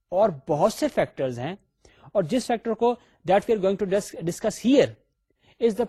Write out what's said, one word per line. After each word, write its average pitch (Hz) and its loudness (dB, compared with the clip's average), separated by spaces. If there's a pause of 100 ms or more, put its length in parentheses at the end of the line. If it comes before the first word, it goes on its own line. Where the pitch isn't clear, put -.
اور 208 2 (200)
بہت 170 2
سے 302 -2
فیکٹرز 131 -4
ہیں، 156 -6 (460)
اور - -2
جس 202 -2
فیکٹر 233 -2
کو 240 0 (360)
that 196 6 (120)
we 220 2
are 185 -2
going 196 0
to 185 -4
dis-، 190 -4
discuss 208 -2
here 185 4 (680)
is 226 4
the 208 -2